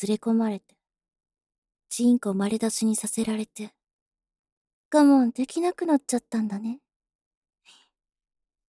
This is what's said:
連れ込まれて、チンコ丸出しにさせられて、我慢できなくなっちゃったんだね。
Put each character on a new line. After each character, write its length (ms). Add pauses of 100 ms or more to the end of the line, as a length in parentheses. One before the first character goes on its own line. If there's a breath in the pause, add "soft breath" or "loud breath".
連 60
れ 60
込 200
ま 160
れ 100
て、 180 (1080)
チ 240
ン 60
コ 140
丸 260
出 120
し 160
に 100
さ 120
せ 160
ら 120
れ 80
て、 300 (1200)
我 80
慢 320
で 140
き 140
な 120
く 120
な 120
っ 100
ち 80
ゃ 40
っ 20
た 200
ん 80
だ 100
ね。 220 (1900 soft breath)